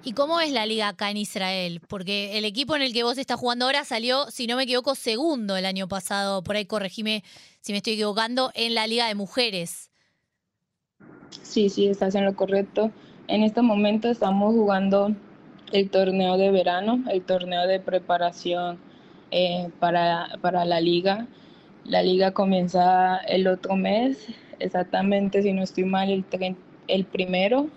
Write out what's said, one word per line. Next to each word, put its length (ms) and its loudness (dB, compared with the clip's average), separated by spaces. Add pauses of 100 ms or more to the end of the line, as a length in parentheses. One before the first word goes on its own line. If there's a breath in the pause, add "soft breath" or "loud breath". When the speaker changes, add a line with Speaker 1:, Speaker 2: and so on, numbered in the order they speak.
Speaker 1:
¿Y 80 -8
cómo 280 0
es 120 0
la 140 -2
liga 220 -2
acá 220 -4
en 60 -6
Israel? 720 -4
Porque 500 -6
el 60 -4
equipo 320 -2
en 60 0
el 100 -2
que 100 -2
vos 160 0
estás 220 -4
jugando 240 -2
ahora 200 0
salió, 460 -2
si 160 -8
no 100 -2
me 60 0
equivoco, 320 0
segundo 640 -2
el 100 -2
año 220 -4
pasado, 560 -4
por 100 -4
ahí 120 -4
corregime 580 -4 (360 loud breath)
si 120 -10
me 60 -2
estoy 160 -2
equivocando, 600 -2
en 200 -2
la 120 0
liga 220 0
de 80 -4
mujeres. 760 -6 (1500)
Speaker 2:
Sí, 280 2
sí, 180 2
estás 260 -2
en 100 2
lo 120 0
correcto. 560 0 (340 loud breath)
En 160 0
este 200 2
momento 460 2
estamos 460 2
jugando 600 4 (560)
el 180 2
torneo 460 2
de 160 4
verano, 580 2
el 120 -2
torneo 440 -2
de 140 0
preparación, 1000 -2 (540 loud breath)
eh, 380 0 (100)
para, 600 2
para 240 2
la 160 2
liga. 460 2 (580 loud breath)
La 200 2
liga 260 4
comienza 880 4 (100)
el 220 2
otro 260 0
mes, 500 0 (360 loud breath)
exactamente, 840 0
si 100 2
no 120 0
estoy 180 -4
mal, 280 0
el 200 0
trein-, 260 -4 (300)
el 200 0
primero. 720 0